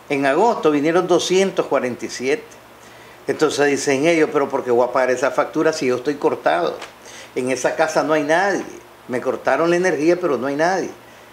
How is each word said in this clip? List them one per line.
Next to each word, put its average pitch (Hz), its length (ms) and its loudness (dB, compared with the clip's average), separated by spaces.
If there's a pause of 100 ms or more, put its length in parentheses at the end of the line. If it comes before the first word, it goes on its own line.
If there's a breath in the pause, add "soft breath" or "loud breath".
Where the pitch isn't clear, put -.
En 139 180 0
agosto 170 420 2
vinieron 160 380 2
doscientos 180 580 2
cuarenta 123 400 -2
y - 40 -12
siete. 135 340 -2 (800 loud breath)
Entonces 143 400 0
dicen 139 400 0
ellos, 160 260 4
"Pero 139 160 2
¿por 131 160 -4
qué 127 60 -4
voy 120 180 4
a - 40 -8
pagar 127 180 2
esa 127 220 0
factura 156 420 0
si 139 140 -4
yo 123 80 2
estoy 139 220 -4
cortado? 156 600 -2 (560 loud breath)
En 127 160 -4
esa - 260 -2
casa 156 280 0
no 147 100 0
hay 156 100 2
nadie. 170 400 0 (440)
Me 120 140 -4
cortaron 131 500 0
la 175 40 4
energía, 175 460 2
pero 143 160 0
no 117 80 -6
hay 139 100 -4
nadie". 165 360 0 (420 loud breath)